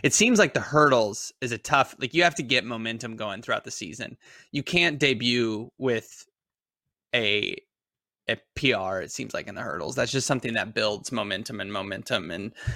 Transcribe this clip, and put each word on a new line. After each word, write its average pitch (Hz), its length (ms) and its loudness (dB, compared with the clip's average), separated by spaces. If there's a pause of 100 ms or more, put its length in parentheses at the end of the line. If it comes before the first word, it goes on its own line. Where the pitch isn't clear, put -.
It 143 120 4
seems 226 240 6
like 180 160 6
the 131 60 0
hurdles 131 680 4 (120)
is 120 100 -2
a 113 60 -4
tough, - 400 2
like, 127 160 -6
you 170 80 4
have 170 140 6
to 156 60 -4
get 123 220 2
momentum 113 520 -6
going 107 260 -6
throughout 110 220 -2
the 110 60 -12
season. - 460 -10 (340)
You 143 120 -4
can't 170 360 2
debut 120 800 2
with 123 480 -2 (920)
a, 104 420 0 (720)
a 113 100 -2 (160)
P 131 180 2
R, 95 300 -2
it 69 80 -10
seems - 240 -10
like, - 120 -6
in 101 80 -12
the - 60 -10
hurdles. 87 340 -6
That's 123 180 0
just 135 140 0
something 123 280 0
that 107 180 -2
builds 104 400 -2
momentum 104 480 -4
and 98 100 -8
momentum. 98 600 -4
And 98 220 -6 (240)